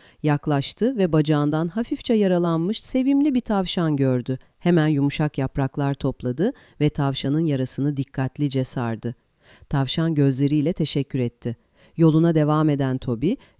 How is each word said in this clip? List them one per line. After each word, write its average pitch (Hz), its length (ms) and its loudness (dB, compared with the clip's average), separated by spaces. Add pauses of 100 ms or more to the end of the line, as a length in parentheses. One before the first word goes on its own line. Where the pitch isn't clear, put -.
(220)
Yaklaştı 151 760 0
ve 185 160 2
bacağından 151 560 2
hafifçe 233 460 -4
yaralanmış 175 680 0
sevimli 277 520 0
bir 247 60 2
tavşan 180 560 0
gördü. 131 420 0 (200)
Hemen 170 300 2
yumuşak 147 500 0
yapraklar 139 560 -2
topladı 139 580 -2 (280)
ve 147 80 4
tavşanın 139 560 -2
yarasını 139 520 -2
dikkatlice 135 680 -4
sardı. 117 500 -4 (540)
Tavşan 156 460 -2
gözleriyle 143 580 2
teşekkür 147 460 -4
etti. 120 380 -4 (400)
Yoluna 160 380 4
devam 151 340 2
eden 135 300 0
Toby, 127 340 -2 (260)